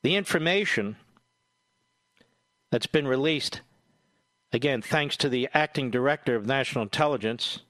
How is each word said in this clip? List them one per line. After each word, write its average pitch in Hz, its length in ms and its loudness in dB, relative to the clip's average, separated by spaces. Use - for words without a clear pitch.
The 160 140 2
information 170 800 0
that's 120 160 0
been 147 200 2
released, 135 540 0
again, 123 260 0
thanks 147 380 -2
to 147 100 0
the 123 240 0
acting 147 380 0
director 127 440 0
of 107 120 -2
national 131 380 0
intelligence 120 840 -2